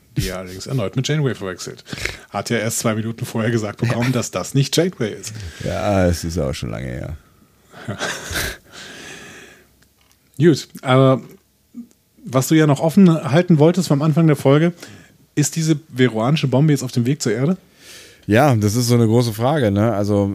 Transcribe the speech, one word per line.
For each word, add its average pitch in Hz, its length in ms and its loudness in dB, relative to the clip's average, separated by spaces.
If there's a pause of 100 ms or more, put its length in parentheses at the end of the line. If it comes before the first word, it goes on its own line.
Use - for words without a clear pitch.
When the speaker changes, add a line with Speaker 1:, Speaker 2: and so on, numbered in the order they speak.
(160)
Speaker 1:
die 95 120 -2
er 92 100 -8
allerdings 92 280 -14
erneut 127 300 -4
mit 135 100 -2
Janeway 143 300 -2
verwechselt. - 480 -12 (460)
Hat 101 200 -6
ja 117 80 0
erst 110 220 -4
zwei 110 160 -2
Minuten 110 280 -6
vorher 117 280 -2
gesagt 107 280 -4
bekommen, 120 260 0
Speaker 2:
Ja. 131 60 0
Speaker 1:
dass 120 200 -4
das - 220 -6
nicht 139 220 0
Janeway 156 380 -2
ist. - 180 -14 (320)
Speaker 2:
Ja, 95 420 0
es 85 180 0
ist 82 120 -6
auch 69 160 -2
schon 62 180 -10
lange 57 180 -10
her. 62 280 -10 (680)
Speaker 1:
<laughs> 95 100 -10 (2500)
Gut, 147 300 4 (140)
aber 131 380 4 (1040)
was 131 240 -2
du 165 60 2
ja 156 120 4
noch 147 140 2
offen 165 300 6 (200)
halten 175 280 4
wolltest 165 300 4
vom 143 140 2
Anfang 165 240 2
der 151 100 4
Folge, 151 360 4 (640)
ist 147 220 -2
diese 160 220 0 (160)
veruanische 127 540 2
Bombe 143 240 4
jetzt 131 100 0
auf 131 100 -8
dem 117 140 0
Weg 143 160 -2
zur 113 100 -2
Erde? 139 240 0 (720)
Speaker 2:
Ja, 127 280 4
das 104 220 2
ist 120 120 -2
so 123 60 4
eine 117 120 4
große 117 260 2
Frage, 120 380 0
ne? 104 240 2
Also, 101 400 0